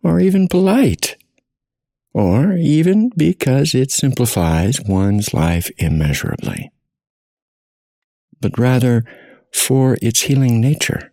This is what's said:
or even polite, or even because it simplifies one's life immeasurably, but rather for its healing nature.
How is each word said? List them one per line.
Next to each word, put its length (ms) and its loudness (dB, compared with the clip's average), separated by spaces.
or 180 0
even 280 2
polite, 680 0
or 400 2
even 640 2
because 580 0
it 160 0
simplifies 920 0
one's 500 0
life 460 -2
immeasurably, 920 -4
but 200 -4
rather 440 2
for 520 0
its 220 -2
healing 360 2
nature. 520 -2